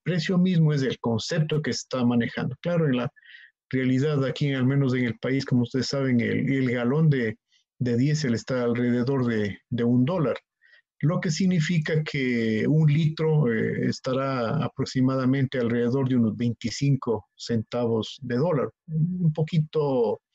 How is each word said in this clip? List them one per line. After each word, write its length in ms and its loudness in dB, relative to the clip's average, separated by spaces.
precio 360 0
mismo 340 4
es 100 0
el 160 -2
concepto 640 -2
que 80 -2
está 340 -4
manejando. 560 0
Claro, 260 0
en 100 2
la 160 -4
realidad 540 0
aquí, 280 -2
al 140 0
menos 280 2
en 100 0
el 160 -4
país, 240 -2
como 180 2
ustedes 240 -2
saben, 340 0
el, 320 0
el 200 0
galón 380 2
de, 280 0
de 160 0
diésel 380 0
está 280 -4
alrededor 640 0
de, 320 -2
de 160 -2
un 200 4
dólar, 340 0
lo 200 0
que 120 -2
significa 720 0
que 640 0
un 220 4
litro, 600 2
eh, 360 -2
estará 760 -2
aproximadamente 960 0
alrededor 500 0
de 60 0
unos 220 2
veinticinco 920 -2
centavos 840 -4
de 140 -4
dólar, 340 0
un 460 0
poquito, 880 0